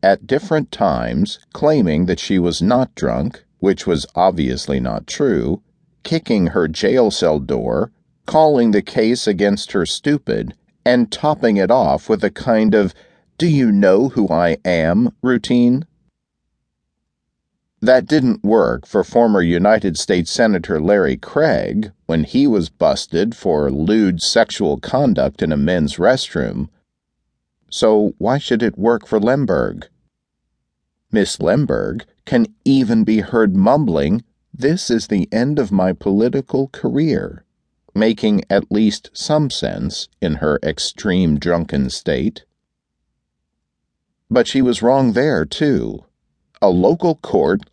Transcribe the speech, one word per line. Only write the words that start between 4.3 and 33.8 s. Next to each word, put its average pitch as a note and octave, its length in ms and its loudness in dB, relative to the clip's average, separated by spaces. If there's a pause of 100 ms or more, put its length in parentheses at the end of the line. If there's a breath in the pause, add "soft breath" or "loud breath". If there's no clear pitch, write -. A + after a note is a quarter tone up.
not A#1+ 300 -6
true, F2+ 540 -2 (420)
kicking A2 440 0
her E2+ 200 0
jail G#2 420 0
cell D#2+ 300 0
door, B1 500 -4 (360)
calling D3 440 2
the G2+ 120 2
case A#2 440 -2
against G2+ 460 0
her F2+ 140 0
stupid, B1 680 -4 (300)
and A#2+ 260 2
topping B2+ 460 0
it F#2+ 160 2
off A#2 360 0
with A2 140 0
a G2+ 80 0
kind A2 440 0
of, G2+ 200 2 (420 soft breath)
"Do F3 120 0
you C3+ 240 2
know G2+ 380 4
who G#2+ 180 -2
I E2 360 0
am?" F2+ 480 0 (100)
routine. B2 640 0 (1900)
That B2 260 2
didn't C3 380 0
work G2+ 420 2
for G2+ 160 0
former A2 400 2
United F2+ 560 2
States F2+ 320 -2
Senator F#2+ 500 0
Larry E2+ 360 2
Craig B2+ 720 -2 (160)
when D#2+ 160 -2
he C3+ 240 0
was G2 220 0
busted F#2+ 680 -2
for D2 380 -2
lewd F2+ 500 0
sexual F2 560 0
conduct G#2 640 -2
in E2 80 -2
a D2+ 60 0
men's D2+ 400 0
restroom. D#2+ 720 -2 (1040)
So G#2+ 480 2
why B2+ 200 -2
should A#2+ 240 -2
it A2+ 160 -2
work A2+ 260 0
for A2 140 -2
Lemberg? G2 720 -2 (1200)
Miss G#2 300 -2
Lemberg D#2 640 -2 (200)
can A#2 220 2 (180)
even A#2+ 380 2
be G#2+ 160 2
heard G#2 380 0
mumbling, G2+ 680 2 (320)